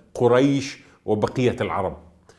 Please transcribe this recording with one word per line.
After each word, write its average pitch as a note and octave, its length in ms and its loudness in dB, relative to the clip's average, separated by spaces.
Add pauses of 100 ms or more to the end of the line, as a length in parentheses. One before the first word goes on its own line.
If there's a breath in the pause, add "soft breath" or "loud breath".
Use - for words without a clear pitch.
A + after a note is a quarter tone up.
(140 loud breath)
قريش B2+ 640 2 (260 soft breath)
وبقية G#2+ 560 -2
العرب، F2+ 360 -4 (420 soft breath)